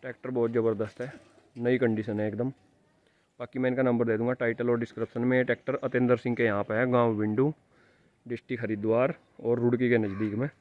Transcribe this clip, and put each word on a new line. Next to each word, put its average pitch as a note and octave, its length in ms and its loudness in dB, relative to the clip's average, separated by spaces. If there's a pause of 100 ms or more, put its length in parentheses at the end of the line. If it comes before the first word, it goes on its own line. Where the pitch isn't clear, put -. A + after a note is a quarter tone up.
ट्रैक्टर B2+ 260 -12
बहुत A#2 220 0
ज़बरदस्त A2+ 500 -2
है, C3+ 100 -10 (440)
नई B2 220 0
condition A2 420 0
है G#2+ 80 0
एकदम। G#2+ 220 -4 (880)
बाकी A#2+ 200 -10
मैं B2+ 100 2
इनका B2+ 140 0
number A#2+ 220 4
दे A2+ 120 0
दूँगा A#2 180 0
title A#2 340 -2
और A#2+ 100 2
description A#2 440 -6
में। B2+ 140 2
ये B2+ 60 4
tractor B2 400 -2
अतेंद्र B2 340 2
सिंह A#2+ 180 -2
के B2 80 0
यहाँ G#2 200 2
पे G#2+ 100 -4
है, B2 180 0
गांव A#2+ 220 4
विंडू, G#2+ 400 2 (720)
district A#2+ 380 -8
हरिद्वार A2 500 0 (280)
और A#2 180 0
रुड़की A#2+ 300 2
के A#2+ 100 4
नज़दीक G#2 360 -2
में। C3 140 -2 (120)